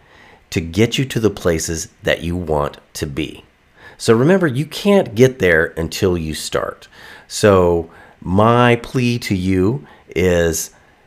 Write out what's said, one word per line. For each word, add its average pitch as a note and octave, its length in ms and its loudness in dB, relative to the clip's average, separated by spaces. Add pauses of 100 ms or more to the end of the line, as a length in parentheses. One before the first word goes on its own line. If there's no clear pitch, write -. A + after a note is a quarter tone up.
(500)
to G2+ 100 -4
get E2+ 380 -2
you C#3 80 -2
to B2+ 140 -8
the A2 100 2
places E2 600 -4 (140)
that - 200 -2
you E2+ 120 -4
want D#2 420 -4 (160)
to - 120 -8
be. C#2+ 380 -10 (540)
So - 160 2
remember, E3+ 340 4
you C3+ 180 -4
can't F#3+ 480 0
get B2 260 4
there E2+ 380 2
until F2 400 -2
you D#2 160 -6
start. - 540 -8 (400)
So F2 640 2 (320)
my A#2 560 4
plea A#2+ 420 -4
to - 160 -4
you F#2+ 500 0 (300)
is E2+ 560 0 (360)